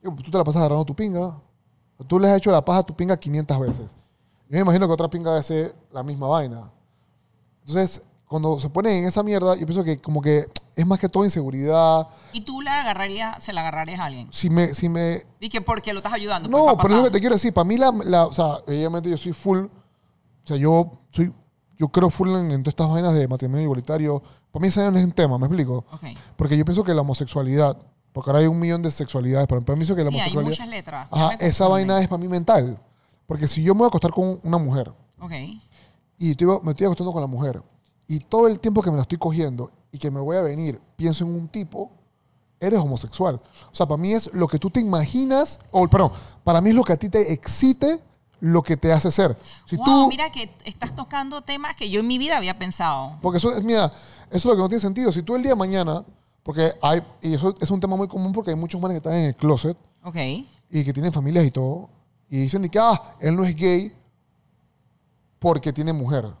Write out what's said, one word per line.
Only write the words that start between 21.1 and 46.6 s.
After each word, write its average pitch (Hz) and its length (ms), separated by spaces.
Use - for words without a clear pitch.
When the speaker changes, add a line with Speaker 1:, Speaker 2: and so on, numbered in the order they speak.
Speaker 1:
soy, 175 220
yo 151 100
creo 180 220
full 185 200
en, 180 220
en 135 100
todas 143 100
estas 160 160
vainas 165 260
de 143 140
matrimonio 131 360
igualitario. 147 580
Para 160 120
mí 190 60
ese 202 220
no 185 80
es 180 60
un 180 80
tema, 139 260
¿me 131 80
explico? 135 460
Speaker 2:
Ok. 156 120
Speaker 1:
Porque 147 200
yo 151 80
pienso 175 200
que 180 100
la 151 80
homosexualidad, 139 720
porque 135 180
ahora 147 100
hay 160 60
un 165 120
millón 170 240
de 165 80
sexualidades, 135 560
pero 123 160
para 139 140
mí 156 40
pienso 165 140
que 170 100
la 143 60
Speaker 2:
Sí, 143 60
hay - 40
Speaker 1:
homosexualidad 147 140
Speaker 2:
muchas - 180
letras, 143 420
ya - 60
Speaker 1:
Ajá, 160 220
Speaker 2:
me 180 80
Speaker 1:
esa 170 180
Speaker 2:
confundí. 190 240
Speaker 1:
vaina 190 140
es 185 60
para 180 120
mí 180 80
mental. 165 500
Porque 151 220
si 156 140
yo 185 120
me 208 60
voy 240 60
a - 20
acostar 175 220
con 185 320
una 170 160
mujer 135 340
Speaker 2:
Ok. 170 140
Speaker 1:
y 165 140
estoy, 175 160
me 160 100
estoy 190 140
acostando 180 260
con 165 100
la 139 40
mujer 127 360
y 156 140
todo 226 260
el 214 140
tiempo 214 220
que 180 80
me 151 60
la 139 60
estoy 175 140
cogiendo 156 540
y 147 60
que 143 140
me 139 100
voy 151 160
a 185 60
venir, 147 360
pienso 165 280
en 170 100
un 165 140
tipo, 202 440
eres 202 180
homosexual. 147 600
O - 40
sea, 175 120
para 151 160
mí 190 100
es 220 220
lo 175 140
que 156 100
tú 190 100
te 247 120
imaginas, 247 800
o 370 180
perdón, 180 240
para - 160